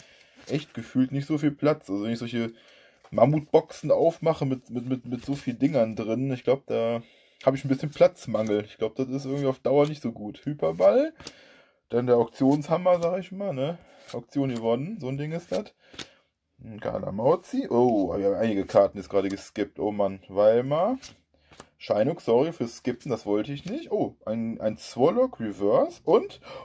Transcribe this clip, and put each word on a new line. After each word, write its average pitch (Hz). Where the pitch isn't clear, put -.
echt 147
gefühlt 131
nicht 139
so 156
viel 147
Platz. 147
Also 101
wenn 113
ich 117
solche 117
Mammutboxen 151
aufmache 160
mit, 131
mit, 120
mit, 127
mit 123
so 139
viel 135
Dingern 117
drin, 117
ich 123
glaub, 135
da 117
hab 135
ich 135
ein 135
bisschen 139
Platzmangel. 110
Ich -
glaub, 110
das 131
ist 135
irgendwie 139
auf 131
Dauer 143
nicht 147
so 117
gut. 104
Hyperball, 180
dann 120
der 120
Auktionshammer, 156
sag 180
ich 185
mal, 196
ne? 143
Auktion 135
gewonnen, 123
so 131
ein 135
Ding 151
ist 170
das. 208
Ein 110
Galamauzi. 131
Oh, 117
wir 98
haben 98
einige 104
Karten 101
jetzt 95
gerade 98
geskippt. 98
Oh 101
Mann, 98
Weimar. 131
Shinux, 113
sorry 135
fürs 117
Skippen, 123
das 110
wollte 110
ich 143
nicht. 320
Oh, 180
ein, 113
ein 110
Swallow 214
Reverse 110
und, 254